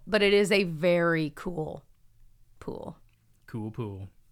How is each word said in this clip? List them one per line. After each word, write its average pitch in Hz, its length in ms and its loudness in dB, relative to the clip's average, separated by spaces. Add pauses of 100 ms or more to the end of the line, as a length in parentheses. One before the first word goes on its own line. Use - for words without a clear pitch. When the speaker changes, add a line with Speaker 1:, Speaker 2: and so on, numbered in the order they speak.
Speaker 1:
but 202 160 2
it 202 120 6
is 202 180 4
a 202 140 4
very 170 720 2
cool 156 480 -8 (760)
pool. - 380 -12 (500)
Speaker 2:
Cool 110 240 -8
pool. 98 380 -10 (220)